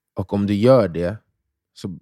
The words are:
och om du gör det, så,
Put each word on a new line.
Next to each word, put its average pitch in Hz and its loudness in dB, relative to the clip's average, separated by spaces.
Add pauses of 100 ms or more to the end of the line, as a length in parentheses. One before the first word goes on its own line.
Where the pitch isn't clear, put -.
(140)
och - -8
om 101 -2
du 101 -2
gör 113 4
det, 85 -6 (580)
så, 90 -14